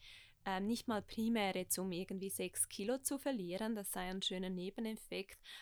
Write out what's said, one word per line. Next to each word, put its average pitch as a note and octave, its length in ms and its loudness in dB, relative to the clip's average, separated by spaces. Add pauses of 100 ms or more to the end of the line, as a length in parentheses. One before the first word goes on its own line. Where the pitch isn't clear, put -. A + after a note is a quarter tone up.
(460)
ähm, G3 200 2
nicht A#3 220 2
mal G#3+ 140 2
primär A3 520 2
jetzt F#3 240 0
um F#3 140 0
irgendwie F#3+ 360 -2
sechs F#3 400 0
Kilo A3+ 300 0
zu C4+ 200 0
verlieren, A3 560 0
das G3+ 180 -2
sei F#3 180 -2
ein F#3+ 100 -2
schöner F#3 300 0
Nebeneffekt, G3 880 -4 (240)